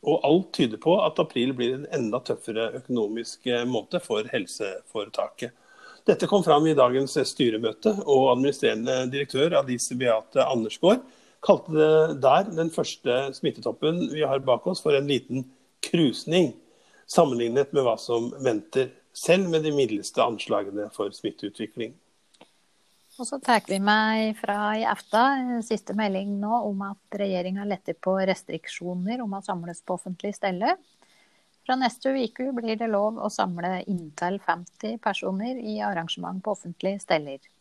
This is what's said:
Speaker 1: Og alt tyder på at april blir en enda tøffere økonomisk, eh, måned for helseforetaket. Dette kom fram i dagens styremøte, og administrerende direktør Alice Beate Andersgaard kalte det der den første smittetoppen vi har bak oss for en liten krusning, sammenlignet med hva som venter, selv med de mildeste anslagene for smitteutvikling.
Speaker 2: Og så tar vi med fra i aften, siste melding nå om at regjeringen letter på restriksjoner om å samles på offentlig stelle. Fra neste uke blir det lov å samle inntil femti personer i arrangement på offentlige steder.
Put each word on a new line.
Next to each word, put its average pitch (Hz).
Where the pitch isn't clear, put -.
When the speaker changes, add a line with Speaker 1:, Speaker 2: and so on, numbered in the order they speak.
Speaker 1:
Og 151
alt 165
tyder 127
på 165
at 156
april 131
blir 123
en 139
enda 120
tøffere 113
økonomisk, 117
eh, 120
måned 127
for 110
helseforetaket. 104
Dette 185
kom 196
fram 151
i 156
dagens 135
styremøte, 110
og 131
administrerende 127
direktør 143
Alice 127
Beate 123
Andersgaard 135
kalte 160
det 156
der 143
den 165
første 131
smittetoppen 147
vi 151
har 139
bak 127
oss 185
for 151
en 139
liten 131
krusning, 160
sammenlignet 127
med 139
hva 113
som 117
venter, 127
selv 180
med 156
de 156
mildeste 123
anslagene 104
for 101
smitteutvikling. 110
Speaker 2:
Og 247
så 277
tar 226
vi 196
med 220
fra 208
i 220
aften, 247
siste -
melding 202
nå 214
om 196
at 202
regjeringen 190
letter 180
på 185
restriksjoner 190
om 202
å 196
samles 170
på 185
offentlig 196
stelle. 202
Fra 254
neste 262
uke 254
blir 226
det 233
lov 214
å 208
samle 185
inntil 175
femti 175
personer 208
i 214
arrangement 180
på 208
offentlige 185
steder. 147